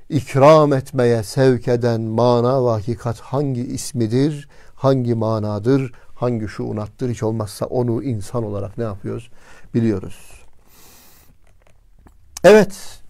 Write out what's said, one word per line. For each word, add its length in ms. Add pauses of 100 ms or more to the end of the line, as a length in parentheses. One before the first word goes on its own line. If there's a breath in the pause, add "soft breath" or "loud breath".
ikram 640
etmeye 500
sevk 460
eden 320
mana 680
ve 40
hakikat 500
hangi 420
ismidir, 880 (260 soft breath)
hangi 400
manadır, 800 (220 soft breath)
hangi 340
şuunattır 600
hiç 140
olmazsa 440
onu 360
insan 420
olarak 340
ne 60
yapıyoruz? 460 (440 soft breath)
Biliyoruz. 680 (2000 soft breath)
Evet, 640